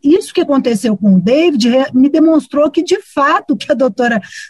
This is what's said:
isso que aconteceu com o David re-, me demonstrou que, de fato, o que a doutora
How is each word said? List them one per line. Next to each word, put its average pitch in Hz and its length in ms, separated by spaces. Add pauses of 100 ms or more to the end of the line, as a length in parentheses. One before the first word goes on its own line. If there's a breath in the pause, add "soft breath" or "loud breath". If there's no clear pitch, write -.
isso 339 300
que 359 60
aconteceu 240 560
com 196 180
o 185 60
David 254 480
re-, 262 260
me 262 140
demonstrou 311 640
que, 330 100
de 381 180
fato, 302 520
o 214 40
que - 140
a 294 40
doutora 233 460 (300 loud breath)